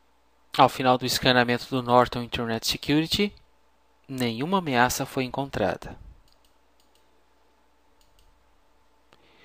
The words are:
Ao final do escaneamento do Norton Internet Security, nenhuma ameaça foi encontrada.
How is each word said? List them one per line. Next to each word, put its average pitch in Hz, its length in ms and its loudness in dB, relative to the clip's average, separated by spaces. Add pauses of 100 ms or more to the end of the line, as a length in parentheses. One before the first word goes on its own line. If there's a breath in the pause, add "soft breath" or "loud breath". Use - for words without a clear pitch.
(560)
Ao 135 140 8
final 127 260 2
do 123 80 -4
escaneamento 120 640 2
do 131 140 -4
Norton 123 400 2
Internet 113 440 -6
Security, 165 680 -2 (760)
nenhuma 127 500 -4
ameaça 127 460 0
foi 131 200 -6
encontrada. 123 680 -4 (3500 soft breath)